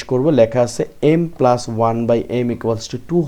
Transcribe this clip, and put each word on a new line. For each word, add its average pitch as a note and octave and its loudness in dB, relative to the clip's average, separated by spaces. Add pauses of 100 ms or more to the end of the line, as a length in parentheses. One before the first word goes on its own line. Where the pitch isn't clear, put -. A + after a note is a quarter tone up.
করব। C3 0 (160)
লেখা A#2 2
আছে - -4 (360)
m - 0 (160)
plus B2 2 (280)
one A#2 -2 (100)
by A#2 2 (260)
m - -2
equals A2+ -4
to B2+ -8 (100)
two E3+ 0